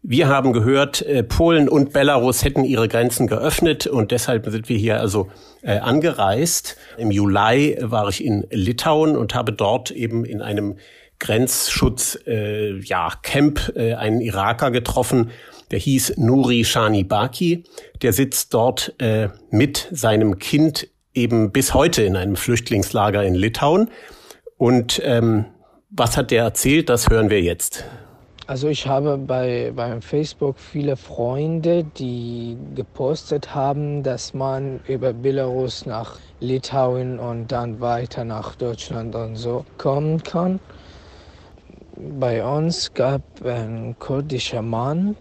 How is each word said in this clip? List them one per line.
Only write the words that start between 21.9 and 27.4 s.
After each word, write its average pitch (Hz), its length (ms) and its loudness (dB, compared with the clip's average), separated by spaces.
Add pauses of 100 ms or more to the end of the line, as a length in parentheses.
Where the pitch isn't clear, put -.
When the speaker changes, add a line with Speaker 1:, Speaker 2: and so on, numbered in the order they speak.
Speaker 1:
in 92 100 2
einem 95 220 -2
Flüchtlingslager 107 880 0
in 92 100 2
Litauen. 143 560 2 (680)
Und, 120 460 2
ähm, 113 420 2 (440)
was - 260 0
hat 135 140 0
der 117 140 4
erzählt? 143 440 2
Das 120 220 4
hören 110 200 4
wir 104 120 4